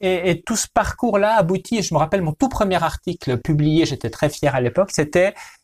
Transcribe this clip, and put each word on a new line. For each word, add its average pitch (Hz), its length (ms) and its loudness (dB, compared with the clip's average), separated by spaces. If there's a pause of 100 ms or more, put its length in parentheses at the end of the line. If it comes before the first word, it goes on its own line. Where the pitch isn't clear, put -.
et, 185 280 0
et 170 140 0
tout 226 120 -4
ce - 160 -4
parcours-là 208 640 0
aboutit, 190 440 0
et - 20 0
je 170 140 -2
me 147 40 4
rappelle 156 220 0
mon 156 120 -2
tout 269 140 0
premier 196 280 0
article 165 640 -2
publié, 151 480 2
j'étais 127 240 -6
très - 180 -2
fier 147 240 -2
à 131 80 0
l'époque, 151 300 0
c'était, 175 420 2 (300)